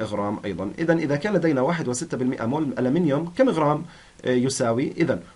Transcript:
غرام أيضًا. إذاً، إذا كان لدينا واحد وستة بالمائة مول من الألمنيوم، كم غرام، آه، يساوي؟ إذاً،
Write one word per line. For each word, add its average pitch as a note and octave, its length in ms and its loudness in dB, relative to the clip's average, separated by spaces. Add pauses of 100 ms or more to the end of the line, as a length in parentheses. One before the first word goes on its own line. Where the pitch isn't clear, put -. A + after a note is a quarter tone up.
غرام G2+ 440 -4
أيضًا. F#2+ 340 -6
إذاً، E3 140 2
إذا D3 240 0
كان G#3 180 0
لدينا D#3 260 2
واحد D#3 280 0
وستة B2 280 -4
بالمائة B2+ 300 -2
مول D3 200 -2
من B2+ 60 -4
الألمنيوم، D3 640 2
كم C4 100 4
غرام، D3+ 360 2 (400)
آه، B2+ 60 0
يساوي؟ B2+ 600 2
إذاً، - 300 0 (140)